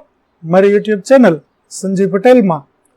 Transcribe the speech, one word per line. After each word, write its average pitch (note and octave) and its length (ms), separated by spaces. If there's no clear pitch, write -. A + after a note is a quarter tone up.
મારી F#3+ 280
YouTube G#3 280
ચેનલ G3+ 400
સંજય F#3+ 360
પટેલમાં G3 600